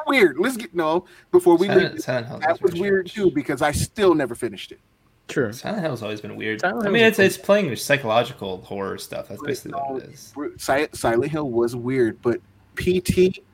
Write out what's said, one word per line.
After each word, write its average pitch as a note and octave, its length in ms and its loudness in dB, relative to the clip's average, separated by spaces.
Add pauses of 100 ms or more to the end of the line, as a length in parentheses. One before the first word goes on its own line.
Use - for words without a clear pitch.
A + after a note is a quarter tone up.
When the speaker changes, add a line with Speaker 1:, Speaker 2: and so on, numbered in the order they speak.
Speaker 1:
weird. G#3 320 4
Let's A#3 200 0
get, - 160 -12
no, E3+ 320 0 (260)
before F3 240 8
we F#3+ 120 2
Speaker 2:
Silent, F3+ 260 4
Speaker 1:
leave, - 80 -8
Speaker 2:
Silent B2 240 -4
Hill C3 140 -12
Speaker 1:
that D#3+ 160 0
Speaker 2:
is - 40 -14
Speaker 1:
was F#3 140 2
Speaker 2:
weird. E3+ 80 -2 (100)
Speaker 1:
weird F#3+ 140 0
too F#3+ 240 0
because C#3+ 320 -2
I D3 100 2
still F#3 420 2
never C3 200 -2
finished G#2 380 -8
it. - 60 -20 (500)
Speaker 3:
True. A#2 260 -2
Speaker 2:
Silent G3 280 -6
Hill's C3 200 -6
always G#2+ 180 -8
been G#2 160 -12
weird. G#2+ 240 -4
Speaker 3:
Silent G#3 260 -2
Speaker 2:
I G3+ 40 0
mean, G#3 120 2
Speaker 3:
Hill's A3+ 100 6
Speaker 2:
it's, G#3+ 40 -6
Speaker 3:
cool. G3 100 4
Speaker 2:
it's F3+ 120 0
playing G3+ 320 2
with G#2+ 100 -6
psychological A2 840 0
horror F#2+ 360 -8
stuff. - 300 -12
That's G2+ 120 -14
Speaker 1:
But, C#3+ 60 -14
Speaker 2:
basically - 340 -8
what C3+ 100 -6
Speaker 1:
um, C3+ 120 -8
Speaker 2:
it - 100 -18
is. - 220 -20 (240)
Speaker 1:
Si-, D3 340 -2
Silent B2+ 400 0
Hill D3+ 180 -4
was A#2 240 0
weird, A#2+ 460 -2
but A#2+ 200 -2 (340)
P F3+ 260 0
T F#3 420 2 (120)